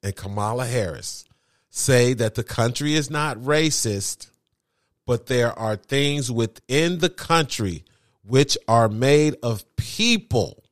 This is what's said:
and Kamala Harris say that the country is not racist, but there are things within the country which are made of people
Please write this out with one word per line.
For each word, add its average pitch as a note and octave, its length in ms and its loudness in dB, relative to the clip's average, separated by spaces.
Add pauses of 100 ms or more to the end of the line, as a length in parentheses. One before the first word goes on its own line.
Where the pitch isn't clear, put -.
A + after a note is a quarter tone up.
and G2+ 120 -6
Kamala G#2+ 520 -6
Harris G#2 580 -6 (460)
say B2 420 4
that A2 220 -2
the A#2+ 80 -4
country B2+ 500 -2
is D3 160 0
not D3+ 280 -4
racist, C3 920 -2 (760)
but A#2+ 180 -2
there A#2+ 320 0
are A2 180 -2
things C#3 560 -2
within C#3 680 -2
the F3 100 0
country A#2+ 760 -2 (380)
which C3 320 2 (120)
are A#2 200 6
made C#3 540 4
of A#2 240 -4 (120)
people G3+ 960 0